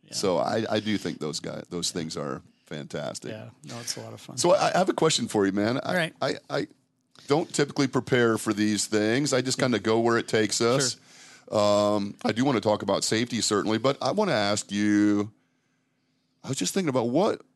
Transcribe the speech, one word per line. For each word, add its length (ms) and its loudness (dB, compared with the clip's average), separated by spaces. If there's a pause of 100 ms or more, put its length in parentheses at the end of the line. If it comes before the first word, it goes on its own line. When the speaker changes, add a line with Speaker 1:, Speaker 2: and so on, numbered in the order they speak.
Speaker 1:
Yeah. 60 -18
Speaker 2:
So 240 0
I, 320 -2
I 100 0
do 180 -2
think 220 -6
those 220 -6
guys, 280 -10
those 220 -6
things 240 -6
are 260 -8 (240)
fantastic. 680 -10
Speaker 1:
Yeah, 180 -14 (160)
no, 160 -14
it's 160 -8
a 40 -12
lot 120 -14
of 80 -18
fun. 160 -16
Speaker 2:
So 180 6
I, 180 2
I 40 2
have 120 4
a 40 -2
question 340 2
for 180 2
you, 60 2
man. 320 0
I, 60 -6
Speaker 1:
All 60 -2
right. 260 -2
Speaker 2:
I, 140 -2 (140)
I 180 -4 (600)
don't 260 2
typically 340 0
prepare 500 2
for 160 -2
these 340 2
things. 460 2
I 80 2
just 180 -2
kinda 200 2
go 200 2
where 180 2
it 120 -2
takes 320 2
us. 360 2 (520)
Speaker 1:
Sure. 100 0
Speaker 2:
Um, 640 2
I 80 0
do 140 0
wanna 160 2
talk 220 0
about 200 0
safety, 380 -2
certainly, 360 0
but 240 0
I 100 0
wanna 200 0
ask 400 0
you, 600 0 (1080)
I 60 -16
was 100 -4
just 160 -4
thinking 160 0
about 200 2
what 320 2 (140)